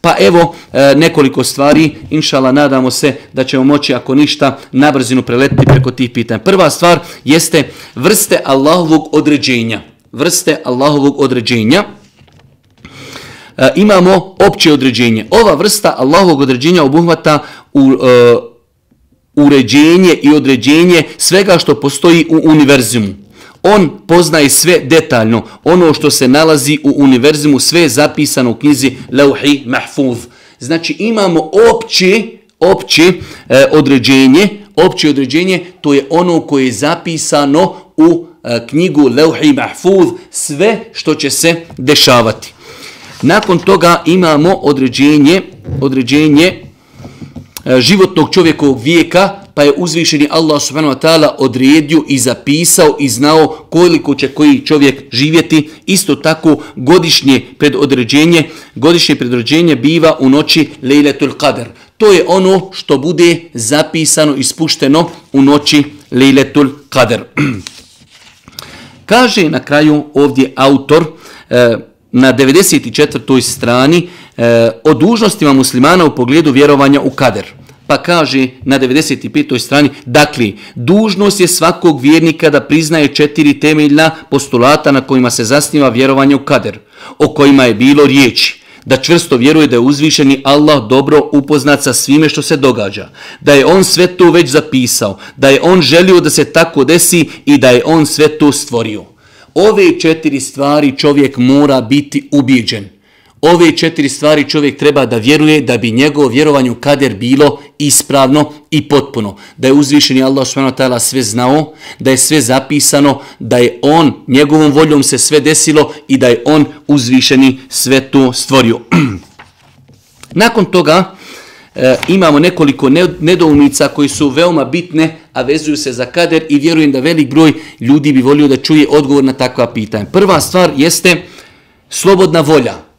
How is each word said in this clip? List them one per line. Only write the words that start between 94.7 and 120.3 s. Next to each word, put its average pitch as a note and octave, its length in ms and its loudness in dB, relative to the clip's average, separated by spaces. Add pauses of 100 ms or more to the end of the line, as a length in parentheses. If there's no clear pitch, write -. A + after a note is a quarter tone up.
da C3+ 120 2
je C#3 120 2
on F3+ 200 2
želio F3 380 4
da D3+ 100 -2
se D3 160 0
tako C3 380 -2
desi E3 460 0 (160)
i C#3+ 120 4
da B2+ 120 2
je B2 160 4
on D#3 200 2
sve D3+ 220 0
to D3+ 240 0
stvorio. A2+ 520 -8 (500)
Ove F#3+ 460 2
četiri D#3+ 400 -2
stvari C#3 580 -2
čovjek C#3+ 400 0
mora C3+ 440 2
biti C#3 500 -4
ubijeđen. A#2 680 -2 (420)
Ove E3 360 2
četiri D#3+ 320 -4
stvari D3 400 -2
čovjek D3 280 -2
treba C#3 280 0
da A#2 120 -4
vjeruje D3 440 2
da A#2+ 160 -4
bi A2 140 -4
njegovo C#3+ 360 0
vjerovanje C3+ 440 0
u A2+ 40 -8
kader C3+ 400 -2
bilo C3+ 440 0 (180)
ispravno C#3 720 0 (200)
i - 180 -4
potpuno. A2+ 460 -2 (220)
Da B2+ 100 -2
je C3+ 60 4
uzvišeni C#3 500 2
Allah C3+ 240 0
subhanahu C3+ 280 -4
wa C3+ 80 -2
ta'ala B2 160 -2
sve B2+ 240 -4
znao, B2+ 500 -2 (260)
da B2+ 120 0
je C3 60 2
sve D3+ 240 0
zapisano, C#3 800 0 (180)
da A#2+ 180 -2
je A#2+ 240 0
on, D3 320 2 (140)
njegovom D3 440 2
voljom D3 320 2
se C3 140 -2
sve D3 220 0
desilo D3+ 540 0 (140)
i C3+ 100 0
da B2 100 2
je C#3+ 180 0
on D3 200 2 (220)
uzvišeni C3 720 2 (100)
sve B2+ 320 -2
to C3 320 0
stvorio. A#2+ 460 -2 (840)
<clears throat> - 800 -8